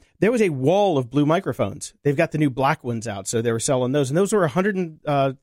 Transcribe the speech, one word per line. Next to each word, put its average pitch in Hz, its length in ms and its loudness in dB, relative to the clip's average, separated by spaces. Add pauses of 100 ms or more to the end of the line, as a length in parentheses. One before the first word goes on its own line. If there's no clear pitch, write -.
(200)
there 208 120 2
was 240 80 2
a 208 80 4
wall 165 480 2
of 123 140 -2
Blue 143 160 2
microphones. 135 640 -2 (100)
They've 143 140 0
got 160 160 0
the 151 60 -4
new 151 100 2
black 135 340 0
ones 117 240 -6
out, 98 220 -6
so 113 140 0
they 117 100 0
were 113 80 -2
selling 127 320 0
those. 143 160 0
And 143 80 -2
those 196 160 2
were 202 120 2
a 156 40 0
hundred 190 280 0
and 147 680 -2